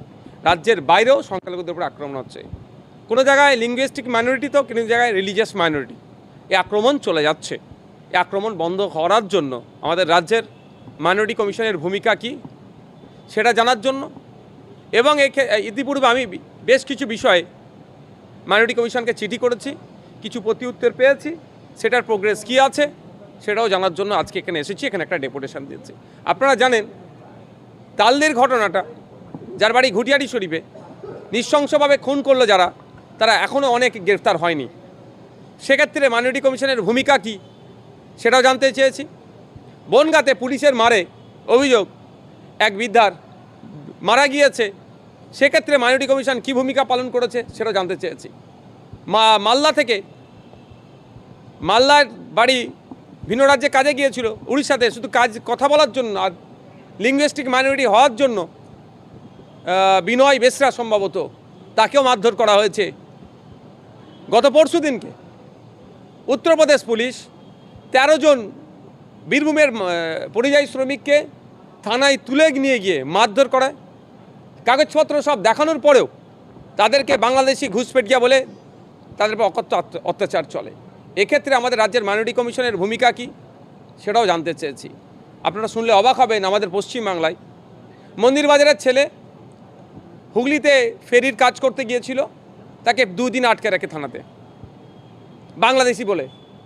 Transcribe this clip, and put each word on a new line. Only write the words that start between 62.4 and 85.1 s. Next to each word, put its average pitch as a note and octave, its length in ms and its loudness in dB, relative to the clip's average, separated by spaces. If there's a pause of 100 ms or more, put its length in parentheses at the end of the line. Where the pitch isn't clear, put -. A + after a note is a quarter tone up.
হয়েছে। G3+ 380 0 (1400)
গত A#3+ 140 4
পরশু D#4 340 4
দিনকে C#4 280 -4 (1200)
উত্তরপ্রদেশ D4 560 2
পুলিশ A#3 420 -4 (640)
তেরো C#4+ 260 4
জন C4 340 2 (760)
বীরভূমের, D4 400 2
আহ, A3 140 -6 (500)
পরিযায়ী C#4 340 2
শ্রমিককে C#4 580 -2 (580)
থানায় C4 420 2
তুলে D4+ 260 2
নিয়ে C4+ 280 0
গিয়ে F3 240 -2
মারধর G#3 440 2
করায়, C4 280 0 (920)
কাগজপত্র D4 560 0
সব B3 220 -2
দেখানোর C#4+ 360 0
পরেও B3 280 4 (720)
তাদেরকে B3+ 400 2
বাংলাদেশি C4 500 0
ঘুষপেটিয়া A#3+ 520 0
বলে C4 260 2 (720)
তাদের G#3+ 180 -2
উপর A3+ 80 -2
অকথ্য G3+ 320 -2
অত্য-, E3+ 280 -6
অত্যাচার F3+ 400 -4
চলে। - 280 -10 (440)
এক্ষেত্রে C#4 400 0
আমাদের A#3+ 240 0
রাজ্যের A3 240 0
মাইনরিটি G#3+ 300 -2
কমিশনের A#3+ 440 -4
ভূমিকা A3+ 340 2
কী B3 160 -10 (760)
সেটাও G#3+ 220 0
জানতে E3+ 280 -2
চেয়েছি। C#3+ 360 -12 (540)